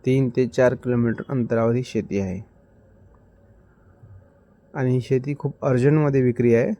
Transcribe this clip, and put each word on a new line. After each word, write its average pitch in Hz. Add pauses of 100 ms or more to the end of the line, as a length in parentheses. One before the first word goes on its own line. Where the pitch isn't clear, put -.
तीन 131
ते 127
चार 127
किलोमीटर 120
अंतरावर 117
ही 127
शेती 101
आहे 95 (2250)
आणि 127
ही 127
शेती 135
खूप -
अर्जंटमध्ये 139
विक्री 120
आहे. 143